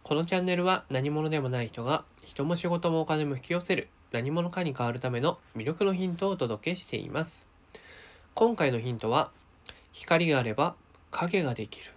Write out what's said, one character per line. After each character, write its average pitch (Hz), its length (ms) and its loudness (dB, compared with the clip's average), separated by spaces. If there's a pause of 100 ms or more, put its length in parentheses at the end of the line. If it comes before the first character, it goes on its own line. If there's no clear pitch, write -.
こ - 140 -2
の 165 100 2
チ 185 100 0
ャ 180 60 2
ン 180 60 0
ネ 180 80 2
ル 175 100 2
は 185 240 2
何 135 220 0
者 151 180 0
で 156 100 2
も 131 80 -2
な 123 140 0
い 113 60 -2
人 117 160 -8
が 143 220 0 (180)
人 - 200 -6
も 170 120 0
仕 170 100 -6
事 170 240 0
も 160 120 2
お 156 40 0
金 156 180 0
も 143 120 -2
引 131 80 -10
き 170 100 -4
寄 175 80 0
せ 175 140 0
る - 120 -4 (240)
何 123 200 -2
者 175 180 0
か 180 140 -4
に 147 100 -2
変 120 140 -2
わ 117 40 0
る 120 80 -4
た 127 120 -2
め 120 100 -2
の 175 160 0 (180)
魅 113 100 -6
力 165 200 0
の 190 80 4
ヒ 185 140 -2
ン 170 80 -2
ト 196 140 0
を - 20 0
お 180 60 -2
届 117 340 -2
け 185 40 -2
し 185 100 -14
て - 120 -8
い - 100 -8
ま 160 200 -4
す。 - 180 -18 (880)
今 226 220 4
回 139 160 4
の 120 80 0
ヒ 120 140 -4
ン 110 40 -4
ト 113 140 0
は、 143 180 2 (600)
光 170 400 2
が 135 80 6
あ 120 40 2
れ 110 120 -2
ば 170 180 2 (380)
影 175 320 0
が 127 100 0
で 110 140 -6
き - 140 -16
る。 - 40 -18 (120)